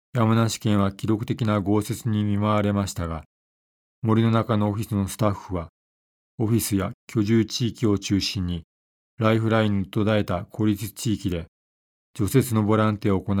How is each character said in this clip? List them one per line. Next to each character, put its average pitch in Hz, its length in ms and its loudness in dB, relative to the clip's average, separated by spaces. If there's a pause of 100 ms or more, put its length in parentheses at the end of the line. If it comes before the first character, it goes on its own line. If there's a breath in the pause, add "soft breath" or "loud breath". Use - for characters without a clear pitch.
(140)
山 113 220 2
梨 113 240 0
県 104 200 2
は 98 120 2
記 - 160 -6
録 110 180 0
的 117 200 -4
な 104 160 2
豪 104 180 2
雪 107 300 -6
に 107 160 0
見 101 120 0
舞 107 160 2
わ 104 80 2
れ 104 120 0
ま 101 140 0
し - 60 -10
た 85 140 -6
が、 80 160 -8 (800)
森 110 200 2
の 113 100 2
中 113 260 2
の 104 120 0
オ 101 40 -2
フ 113 80 -4
ィ - 40 -8
ス - 100 -6
の 98 120 0
ス - 80 -10
タ 107 140 0
ッ - 20 2
フ 92 240 -8
は、 85 140 -8 (680)
オ 113 80 -2
フ 113 100 2
ィ 110 40 2
ス 101 160 -2
や 92 160 -2 (160)
居 107 160 0
住 113 220 4
地 113 240 -4
域 110 180 -2
を 101 100 2
中 98 220 -2
心 95 260 -4
に、 87 180 -6 (540)
ラ 110 180 2
イ 110 40 2
フ 110 100 0
ラ 113 140 4
イ 107 60 2
ン 98 140 0
の - 20 -4
途 107 180 -2
絶 107 140 2
え 104 80 0
た 90 180 -4
孤 - 220 -4
立 104 260 0
地 - 220 -4
域 98 160 -4
で、 85 160 -4 (680)
除 98 200 -2
雪 127 200 2
の 110 100 2
ボ 104 120 4
ラ 107 160 4
ン 104 60 -4
テ 107 100 -4
ィ 98 60 4
ア - 20 4
を 90 60 0
行 101 200 -4